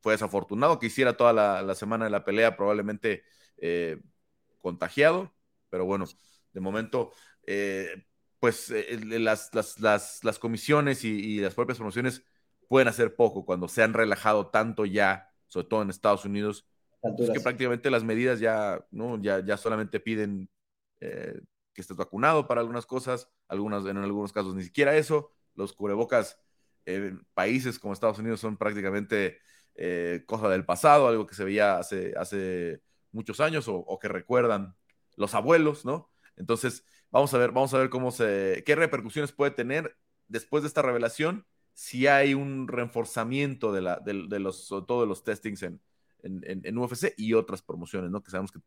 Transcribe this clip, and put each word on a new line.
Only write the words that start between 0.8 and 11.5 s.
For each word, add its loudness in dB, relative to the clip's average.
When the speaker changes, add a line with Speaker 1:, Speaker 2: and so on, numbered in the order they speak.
Speaker 1:
hiciera 2
toda 6
la, 4
la -2
semana -4
de -2
la -2
pelea, 4
probablemente, -2
eh, -2
contagiado, 0
pero -2
bueno, -2
de -12
momento, -4
eh, -4
pues, 0
eh, -2
el, -4
las, 0
las, -2
las, 2
las 0
comisiones 0
y, -4
y -2
las -2